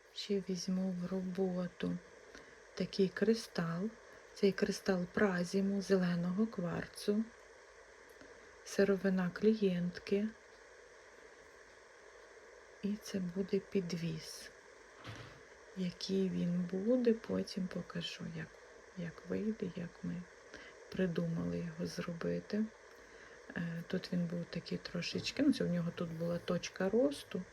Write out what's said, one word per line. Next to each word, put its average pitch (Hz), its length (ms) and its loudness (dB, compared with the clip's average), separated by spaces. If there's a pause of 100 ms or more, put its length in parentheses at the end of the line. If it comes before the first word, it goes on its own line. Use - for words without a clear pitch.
(140)
Ще 202 360 0
візьму 185 420 0
в 180 200 -4
роботу 180 840 -2 (760)
такий 185 360 2
кристал. 196 800 2 (440)
Цей 196 180 6
кристал 190 640 2
празіму, 196 680 2
зеленого 180 680 4
кварцу. 185 760 0 (1400)
Сировина 190 680 2
клієнтки. 202 960 2 (2500)
І 202 180 0
це - 180 -4
буде 190 400 0
підвіз. 170 920 -2 (1300)
Який 190 520 0
він 175 420 0
буде, 233 420 6
потім 190 540 -2
покажу, - 560 -6 (140)
як, 160 100 -6 (500)
як 170 320 -8
вийде, 202 360 -2 (100)
як 175 140 -6 (140)
ми 175 180 -4 (680)
придумали 175 680 0
його 170 280 -4
зробити. 170 800 -2 (920)
Е, 170 300 -4
тут - 260 -2
він 175 120 2
був 170 240 -4
такий - 280 -4
трошечки, - 640 -2
ну, 294 100 8
це - 100 0
в 170 60 2
нього 175 260 0
тут 170 160 -4
була 170 260 -2
точка 180 520 -2
росту, 240 520 2 (120)